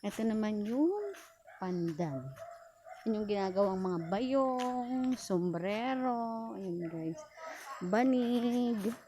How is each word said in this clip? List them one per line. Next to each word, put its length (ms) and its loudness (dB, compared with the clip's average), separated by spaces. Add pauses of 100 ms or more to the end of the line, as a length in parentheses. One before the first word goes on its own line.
Ito 240 -2
naman 400 0
yung 480 2 (480)
pandan. 640 -2 (800)
Yun 160 0
yung 80 -4
ginagawang 480 2
mga 200 0 (120)
bayong, 1040 0
sombrero. 1400 0
Ayan, 320 -4
guys. 320 -4 (560)
Banig. 1040 4 (240)